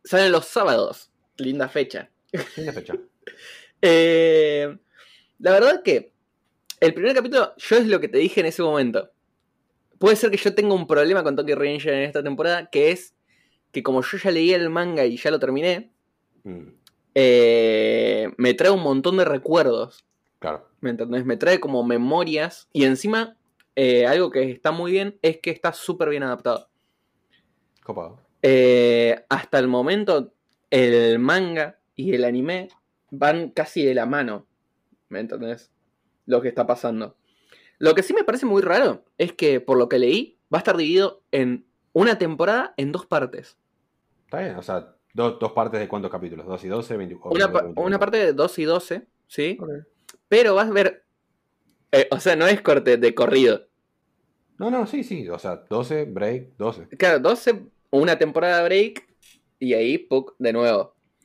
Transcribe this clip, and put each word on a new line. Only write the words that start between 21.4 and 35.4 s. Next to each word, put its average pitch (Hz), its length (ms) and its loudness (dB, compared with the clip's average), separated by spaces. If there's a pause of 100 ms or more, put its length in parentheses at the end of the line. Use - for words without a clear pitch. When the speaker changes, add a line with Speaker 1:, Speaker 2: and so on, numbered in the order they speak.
Speaker 1:
como 123 240 -4
memorias. 151 880 -2
Y 139 120 2
encima 220 500 -2 (400)
eh, 123 320 2
algo 170 220 2
que 131 220 -2
está 156 200 -4
muy 170 200 -4
bien 196 300 -4
es 160 180 0
que - 120 -8
está 165 220 -6
súper 160 360 -6
bien 143 140 -4
adaptado. 123 460 -4 (1120)
Speaker 2:
Copado. 92 360 -14 (220)
Speaker 1:
Eh, 123 880 4
hasta 139 300 -2
el 127 80 0
momento, 151 680 -2 (360)
el 120 500 4
manga 165 600 -2 (160)
y 180 180 -4
el 135 120 0
anime 156 440 -4 (420)
van 151 380 -2
casi 156 360 -4
de 131 80 2
la 117 120 -2
mano, 120 420 -6 (600)
¿me 95 100 -10
entendés? 113 520 -12 (540)